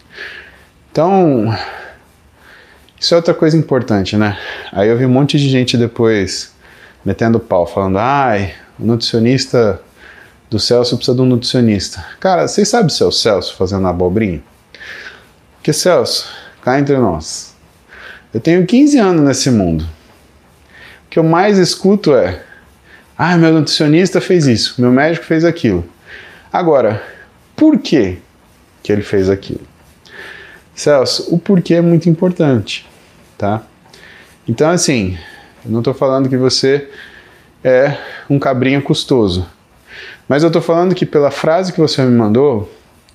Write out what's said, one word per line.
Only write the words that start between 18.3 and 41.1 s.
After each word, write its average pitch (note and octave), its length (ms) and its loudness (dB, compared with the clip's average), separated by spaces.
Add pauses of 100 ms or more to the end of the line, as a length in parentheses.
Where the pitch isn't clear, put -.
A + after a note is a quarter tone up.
eu A2 60 -4
tenho E3+ 260 2
quinze C#4+ 320 4
anos F#3 240 2
nesse C#3 300 0
mundo. F2 320 0
O - 1300 -20
que - 100 0
eu E3 40 2
mais F3+ 340 2
escuto F#3+ 580 2
é, F2+ 260 0 (760)
"Ah, E3+ 180 0
meu E3 160 4
nutricionista D#3+ 680 2
fez E3+ 260 2
isso, A2+ 340 0
meu B2 100 4
médico D3+ 340 0
fez D#3+ 180 0
aquilo." A#2 400 0 (680)
Agora, C3 500 0 (500)
por D4+ 240 2
que F#2+ 420 0 (600)
que - 120 -4
ele G#2 80 0
fez F#2+ 280 0
aquilo? - 460 -6 (1000)
Celso, - 580 0
o E3+ 60 0
porquê F3 360 0
é E3+ 60 2
muito E3+ 280 2
importante, D#3+ 760 0 (520)
tá? G#2 260 -4 (840)
Então, C#3 240 0
assim, A#2 480 -2 (460)
eu A2+ 80 -10
não A#2 100 -2
tô B2+ 120 -2
falando C3+ 340 0
que C3 80 -2
você C3+ 540 0 (720)
é C3 320 2 (340)
um C#3 80 2
cabrinho C3+ 440 0
custoso, G#2 680 0 (800)
mas C#3 160 0
eu E3 80 2
tô E3 100 0
falando F3 320 0
que - 120 0
pela C#3+ 260 0